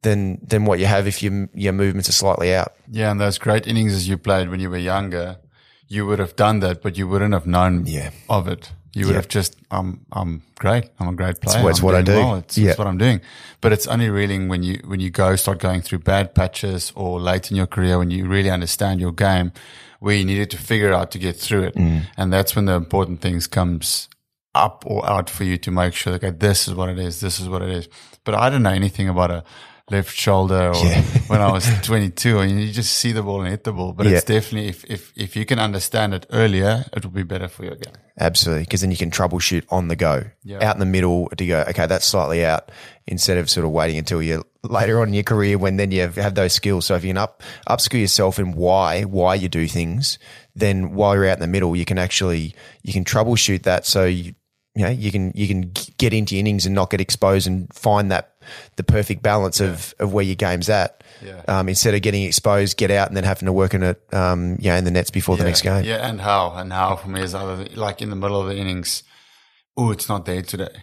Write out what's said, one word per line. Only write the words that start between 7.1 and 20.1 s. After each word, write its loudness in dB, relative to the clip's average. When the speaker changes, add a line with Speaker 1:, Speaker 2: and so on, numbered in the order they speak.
Speaker 2:
have -2
known 2
Speaker 1:
Yeah. -6
Speaker 2:
of 0
it. -10
You -4
would 2
Speaker 1:
Yeah. 2
Speaker 2:
have -4
just, -2
"I'm, -6
I'm -6
great. 0
I'm -2
a -4
great -4
Speaker 1:
It's 0
Speaker 2:
player. 4
Speaker 1:
what, 6
it's 2
Speaker 2:
I'm 2
Speaker 1:
what 6
I 6
Speaker 2:
doing 6
Speaker 1:
do. 4
Speaker 2:
well. 0
It's, -8
Speaker 1:
Yeah. 6
Speaker 2:
it's 2
what -2
I'm -2
doing." 4
But 4
it's 0
only 0
really 0
when -2
you, -4
when -6
you -2
go, 4
start 0
going 0
through -6
bad 2
patches 0
or -4
late 0
in 0
your 2
career 2
when 0
you -4
really 2
understand -2
your -2
game, 2
where 2